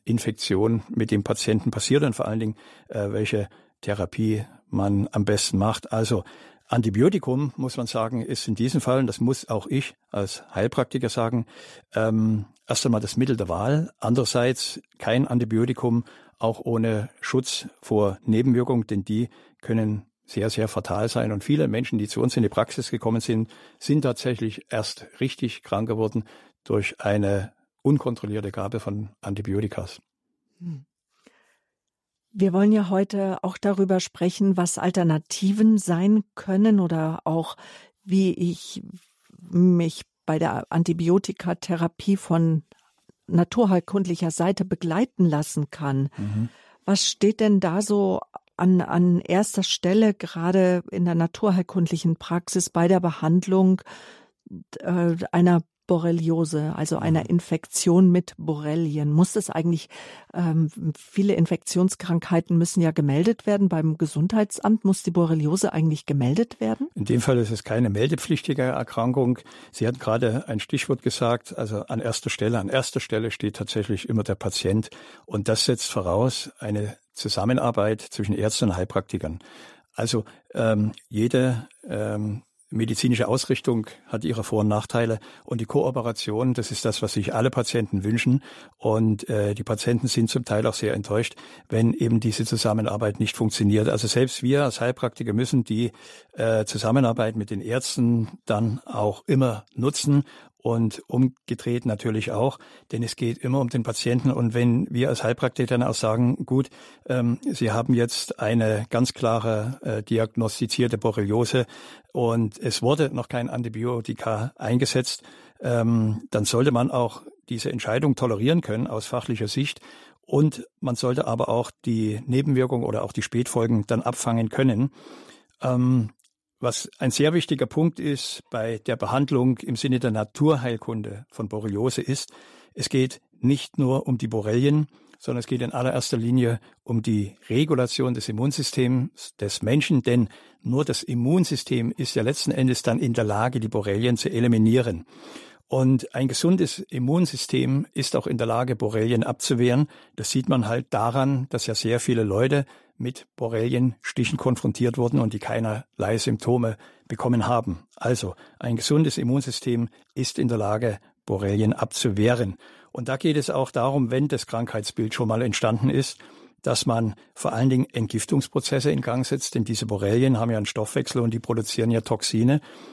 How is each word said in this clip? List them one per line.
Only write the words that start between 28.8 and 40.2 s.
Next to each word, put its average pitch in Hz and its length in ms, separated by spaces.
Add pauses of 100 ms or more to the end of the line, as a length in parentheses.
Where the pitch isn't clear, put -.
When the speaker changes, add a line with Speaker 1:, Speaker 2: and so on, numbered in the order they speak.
Speaker 1:
von 104 300 (100)
Antibiotikas. 101 800 (560)
Speaker 2:
Hm. 160 260 (1500)
Wir 190 140
wollen 202 200
ja 202 180
heute 196 520
auch 185 140
darüber 196 420
sprechen, 185 600
was 175 180
Alternativen 190 1040
sein 190 440 (120)
können 202 460
oder 165 440
auch, 160 320 (480)
wie 190 300
ich - 480 (560)
mich 175 640 (240)